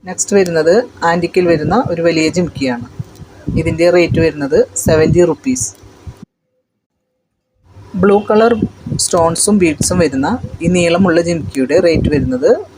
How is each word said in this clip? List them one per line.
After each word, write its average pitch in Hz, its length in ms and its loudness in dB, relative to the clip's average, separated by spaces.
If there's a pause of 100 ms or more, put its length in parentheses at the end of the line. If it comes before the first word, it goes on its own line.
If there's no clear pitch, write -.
നെക്സ്റ്റ് - 300 -6
വരുന്നത് 170 360 2 (360)
ആൻറ്റിക്കിൽ 175 420 0
വരുന്ന 151 240 0 (160)
ഒരു 165 160 -4
വലിയ 160 280 0
ജിംകിയാണ്. 135 520 -4 (720)
ഇതിൻ്റെ 165 260 0 (100)
റേറ്റ് 165 280 2
വരുന്നത് 147 340 -2 (260)
സെവൻറ്റി 165 460 2
റുപ്പീസ്. 127 380 -4 (2250)
ബ്ലൂ 202 140 4 (120)
കളർ 226 240 4 (500)
സ്റ്റോൺസും 170 600 0
ബീഡ്സും 170 400 -2
വരുന്ന 139 260 -2 (360)
ഈ 165 120 0
നീളമുള്ള 170 420 2 (100)
ജിംകിയുടെ 143 480 -2 (100)
റേറ്റ് 160 280 0
വരുന്നത് 135 360 -2 (280)